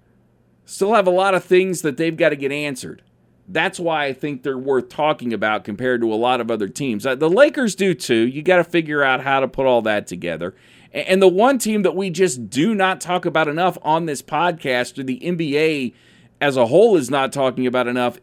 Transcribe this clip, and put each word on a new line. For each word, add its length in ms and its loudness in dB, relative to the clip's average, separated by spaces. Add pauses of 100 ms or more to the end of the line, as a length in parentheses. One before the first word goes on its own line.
(640)
still 300 -2
have 120 4
a 40 4
lot 240 2
of 100 0
things 380 2
that 140 -2
they've 200 -2
gotta 200 2
get 140 -4
answered. 520 -8 (460)
That's 300 -4
why 280 -2
I 60 -4
think 300 -8
they're 160 -4
worth 300 -2
talking 440 -2
about 300 0
compared 380 -2
to 120 0
a 40 0
lot 240 2
of 100 -4
other 160 -2
teams. 400 -6
Uh, 80 0
the 160 0
Lakers 460 4
do 180 0
too. 320 0
You 160 -6
gotta 220 4
figure 400 -2
out 160 2
how 180 0
to 80 -2
put 200 -2
all 160 4
that 260 -2
together. 480 -8 (360)
A-, 160 -8
and 140 4
the 60 10
one 300 4
team 240 0
that 120 2
we 160 -4
just 400 -2
do 240 0
not 260 0
talk 240 -4
about 220 0
enough 360 -2
on 240 0
this 160 -6
podcast, 760 -2
or 60 -8
the 200 -8
N 120 -4
B 200 -4
A 380 0 (460)
as 160 0
a 100 4
whole 300 6
is 120 0
not 240 -2
talking 340 -2
about 200 0
enough, 360 -2